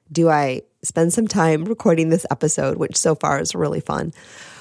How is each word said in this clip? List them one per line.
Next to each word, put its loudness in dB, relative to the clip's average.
do 2
I 0
spend 0
some 0
time 2
recording 2
this 2
episode, -2
which -4
so 0
far -2
is -6
really -2
fun, -6